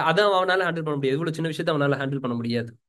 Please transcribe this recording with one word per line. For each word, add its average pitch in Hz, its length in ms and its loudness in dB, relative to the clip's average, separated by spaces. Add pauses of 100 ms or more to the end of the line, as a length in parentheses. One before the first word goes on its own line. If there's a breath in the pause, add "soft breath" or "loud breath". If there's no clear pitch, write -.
அதை 165 240 4
அவனால 185 400 2
ஹேண்டில் 165 200 -4
பண்ண 147 120 -2
முடியாது. 135 200 0
இவ்வளவு 160 200 -4
சின்ன 165 140 -2
விஷயத்த 165 220 -2
அவனால 143 260 2
ஹேண்டில் 135 240 -4
பண்ண 120 120 -2
முடியாது. 117 360 -4 (180)